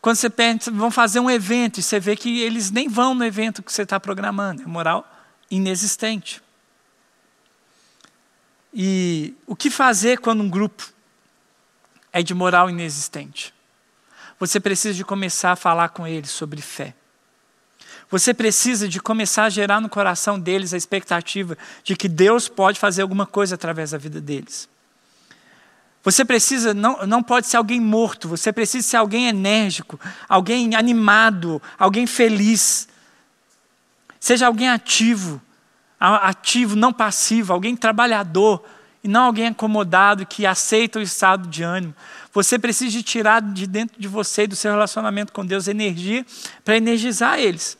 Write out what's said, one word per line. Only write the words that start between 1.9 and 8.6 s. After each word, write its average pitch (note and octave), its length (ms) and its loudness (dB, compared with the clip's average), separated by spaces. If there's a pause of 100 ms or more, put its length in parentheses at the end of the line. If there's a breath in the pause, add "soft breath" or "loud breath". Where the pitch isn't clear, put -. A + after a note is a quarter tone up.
vê G3+ 160 -2
que A#3+ 260 -4
eles A3+ 300 -2
nem B3 180 -2
vão B3 240 2
no B3 120 0
evento A3 360 -4
que - 120 -14
você G#3 120 -2
tá G3 140 -4
programando. G3+ 640 -6
É - 40 -14
moral E3+ 380 -2 (460 soft breath)
inexistente. F#3+ 920 -4 (2250 soft breath)